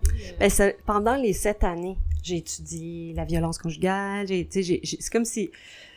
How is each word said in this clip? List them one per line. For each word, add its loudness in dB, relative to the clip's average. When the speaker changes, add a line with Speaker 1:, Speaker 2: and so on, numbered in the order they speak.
Speaker 1:
euh. 0
Speaker 2:
Ben, 6
ça, 6
pendant 4
les 2
sept 0
années, -2
j'ai -2
étudié -8
la -2
violence 0
conjugale, -2
j'ai, -2
tu -14
sais, 0
j'ai, 0
j'ai, -6
c'est -8
comme 2
si -4